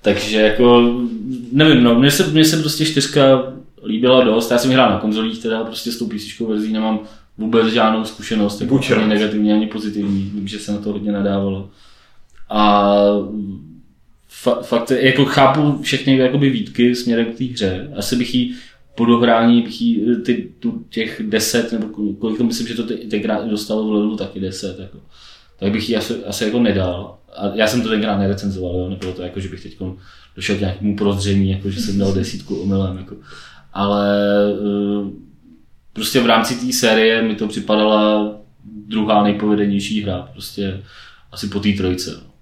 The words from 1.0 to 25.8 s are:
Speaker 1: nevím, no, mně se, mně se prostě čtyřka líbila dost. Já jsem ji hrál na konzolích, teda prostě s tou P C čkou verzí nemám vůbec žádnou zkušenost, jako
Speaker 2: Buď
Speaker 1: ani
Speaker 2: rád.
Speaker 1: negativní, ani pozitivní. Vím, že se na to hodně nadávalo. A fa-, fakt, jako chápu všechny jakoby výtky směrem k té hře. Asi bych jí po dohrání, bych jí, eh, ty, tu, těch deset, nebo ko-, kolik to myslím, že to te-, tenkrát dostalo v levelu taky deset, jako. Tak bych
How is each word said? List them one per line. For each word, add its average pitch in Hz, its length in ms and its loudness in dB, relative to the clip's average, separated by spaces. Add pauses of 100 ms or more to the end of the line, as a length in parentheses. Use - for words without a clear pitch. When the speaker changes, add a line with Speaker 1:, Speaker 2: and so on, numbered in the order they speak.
Speaker 1:
nevím, 139 320 6
no, 120 160 6
mně 139 120 6
se, 175 160 2
mně 156 180 6
se 156 120 2
prostě 151 280 -2
čtyřka 135 580 4 (420)
líbila 123 380 4
dost. 113 280 2
Já 120 60 2
jsem 131 140 2
ji 131 40 4
hrál 123 140 6
na 95 100 0
konzolích, 110 420 -4
teda 113 220 -4
prostě 113 280 -8
s - 60 -10
tou 117 100 -6
P 104 120 -8
C - 80 -12
čkou 117 200 -8
verzí 107 260 -2
nemám 110 260 -2 (380)
vůbec 113 360 2
žádnou 110 320 2
zkušenost, 104 560 -4
jako 123 140 0
Speaker 2:
Buď 135 160 0
Speaker 1:
ani 107 100 4
Speaker 2:
rád. 107 60 2
Speaker 1:
negativní, 107 460 2
ani 107 140 2
pozitivní. 101 680 -4
Vím, 98 120 -8
že 104 120 -10
se - 120 -8
na 104 60 -4
to 104 140 -6
hodně 101 200 -4
nadávalo. 98 580 -2 (800)
A 104 440 4 (1500)
fa-, - 200 0
fakt, 117 280 -2
jako 131 340 4
chápu 143 560 4
všechny 135 360 2
jakoby 135 320 2
výtky 120 460 0
směrem 117 300 0
k - 120 -10
té 135 60 -4
hře. 95 540 -4
Asi 104 180 -4
bych 120 200 -2
jí 123 200 0 (400)
po 117 100 0
dohrání, 117 560 6
bych 110 200 -8
jí, 113 300 0
eh, 120 40 2
ty, 113 340 -2 (100)
tu, - 300 -6
těch 110 360 -8
deset, 110 460 -2
nebo 107 160 -6
ko-, 104 320 -6
kolik 107 180 -4
to 123 60 0
myslím, 113 240 -2
že 117 60 -8
to 113 100 -6
te-, 107 120 -6 (140)
tenkrát 107 380 -4
dostalo 107 400 -2
v 107 40 0
levelu 107 260 0
taky 98 220 -8
deset, 95 400 -8
jako. - 180 -16 (600)
Tak 98 120 -2
bych 107 180 -4